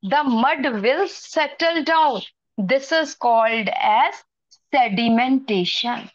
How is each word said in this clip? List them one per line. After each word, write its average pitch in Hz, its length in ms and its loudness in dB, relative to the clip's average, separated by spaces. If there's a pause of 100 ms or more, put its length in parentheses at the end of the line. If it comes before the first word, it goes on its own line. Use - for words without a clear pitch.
The 269 200 0
mud 262 440 0 (160)
will 311 260 0
settle 320 720 -2
down, 302 380 2 (380)
this 254 340 0
is 311 220 0
called 226 560 0
as 254 520 0 (500)
sedimentation। 233 1400 0